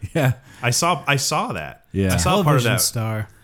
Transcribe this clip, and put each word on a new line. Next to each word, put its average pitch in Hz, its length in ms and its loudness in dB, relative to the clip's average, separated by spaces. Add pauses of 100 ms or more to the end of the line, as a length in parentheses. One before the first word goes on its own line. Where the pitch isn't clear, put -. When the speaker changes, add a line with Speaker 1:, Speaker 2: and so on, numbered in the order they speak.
Speaker 1:
<laughs> - 100 -10
Yeah. 131 200 2 (280)
Speaker 2:
I 120 100 0
saw, 170 360 0
I 143 80 2
saw 156 380 -2
that. 76 380 -10
Speaker 1:
Yeah. 92 220 2
Speaker 2:
I 90 40 2
saw 180 260 2
part 147 140 4
of 123 60 2
Speaker 3:
Television 117 100 0
Speaker 2:
that. - 80 0
Speaker 3:
star. 110 460 -4 (160)